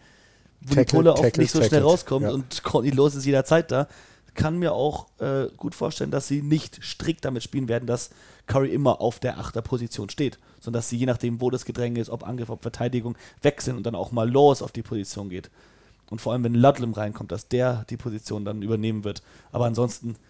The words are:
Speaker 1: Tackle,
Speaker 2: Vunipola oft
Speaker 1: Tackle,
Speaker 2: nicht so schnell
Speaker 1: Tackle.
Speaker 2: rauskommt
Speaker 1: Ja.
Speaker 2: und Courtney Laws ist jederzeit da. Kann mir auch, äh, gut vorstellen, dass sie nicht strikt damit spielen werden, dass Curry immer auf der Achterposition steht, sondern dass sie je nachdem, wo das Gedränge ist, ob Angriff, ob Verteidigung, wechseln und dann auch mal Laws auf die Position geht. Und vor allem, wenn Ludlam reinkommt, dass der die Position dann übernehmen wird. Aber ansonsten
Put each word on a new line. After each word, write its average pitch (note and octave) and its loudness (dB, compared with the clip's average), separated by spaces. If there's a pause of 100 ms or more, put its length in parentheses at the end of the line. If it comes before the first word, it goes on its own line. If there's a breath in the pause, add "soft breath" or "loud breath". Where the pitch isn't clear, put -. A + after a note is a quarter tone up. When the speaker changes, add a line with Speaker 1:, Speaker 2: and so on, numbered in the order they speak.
(600 soft breath)
Speaker 1:
Tackle, C#3 -2
Speaker 2:
Vunipola D#3 6
oft D3 4
Speaker 1:
Tackle, B2+ 4
Speaker 2:
nicht B2 4
so D#3+ 2
schnell A2+ 6
Speaker 1:
Tackle. D3 6
Speaker 2:
rauskommt C#3+ 2
Speaker 1:
Ja. - 0
Speaker 2:
und C3+ -6
Courtney C3+ 2
Laws C#3 4
ist C3+ -8
jederzeit C#3+ 2
da. C3+ 0 (460 soft breath)
Kann D#3 0
mir F3 0
auch, C#3 -2 (120)
äh, C3+ -2 (100)
gut - -8
vorstellen, C#3+ -6
dass C#3 -2
sie C#3+ -2
nicht D3 -2
strikt - -6
damit B2 -4
spielen C3 -6
werden, A#2+ 0
dass A#2+ -4 (380 soft breath)
Curry C3+ 2
immer C3+ 2
auf A#2 -2
der B2 -4
Achterposition A2+ -6
steht, - -4 (200 soft breath)
sondern A#2 -6
dass A2+ -2
sie B2 -2
je A#2+ 0
nachdem, A#2+ -2
wo B2+ 2
das B2 -4
Gedränge A#2+ -4
ist, A2 -6
ob A#2+ -10
Angriff, B2 -8
ob A2+ -10
Verteidigung, A#2+ -4 (240 soft breath)
wechseln C#3 0
und G#2 -10
dann A#2 -4
auch F#2 -6
mal A#2 0
Laws C#3 8
auf - -10
die - -10
Position G2+ -8
geht. F2+ -12 (580 soft breath)
Und A2 -10
vor A2+ -2
allem, B2 0
wenn A#2+ 0
Ludlam A#2+ 4
reinkommt, G#2+ -8
dass F#2 -8
der B2 0
die A#2+ -8
Position G#2+ -8
dann G#2+ -8
übernehmen A2 -2
wird. G#2 -8 (280 soft breath)
Aber A#2+ -2
ansonsten A#2 -4 (140 soft breath)